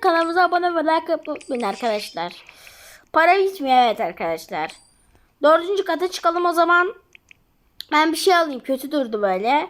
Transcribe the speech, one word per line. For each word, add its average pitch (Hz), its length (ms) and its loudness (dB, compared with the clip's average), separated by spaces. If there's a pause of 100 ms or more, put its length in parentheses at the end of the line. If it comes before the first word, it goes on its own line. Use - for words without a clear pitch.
kanalımıza 339 400 2
abone 349 320 0
ve 330 60 -2
like 320 340 -2
atmayı 311 140 -4
unutmayın 269 340 -8
arkadaşlar. 208 840 -6 (680)
Para 349 260 4
bitmiyor, 381 380 0
evet 233 240 4
arkadaşlar. 165 720 -6 (680)
Dördüncü 339 420 2
kata 339 260 -4
çıkalım 349 340 -2
o 349 80 0
zaman. 349 420 2 (1000)
Ben 311 200 2
bir 330 40 -4
şey 359 200 2
alayım. 302 240 0
Kötü 269 320 -6
durdu 226 300 -2
böyle. 220 460 0